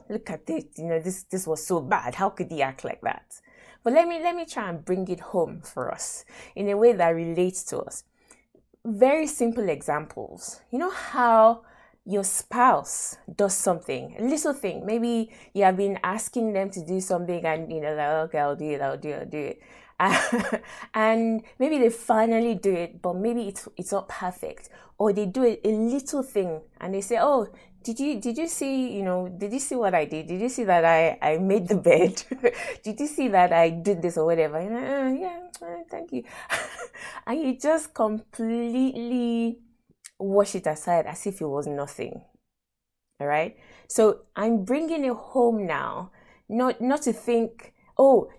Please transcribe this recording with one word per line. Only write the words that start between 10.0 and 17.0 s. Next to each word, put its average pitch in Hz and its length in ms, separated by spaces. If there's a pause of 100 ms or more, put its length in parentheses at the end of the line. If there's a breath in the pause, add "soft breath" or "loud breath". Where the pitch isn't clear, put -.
You 247 80
know 370 120
how 233 720 (420 soft breath)
your 196 200
spouse - 920 (160)
does 196 200
something, 139 680
a 208 40
little 302 300
thing. 185 320
Maybe 226 460 (220 loud breath)
you 196 100
have 185 140
been 196 260
asking 220 500
them 196 180
to 175 140
do 185 140
something 175 460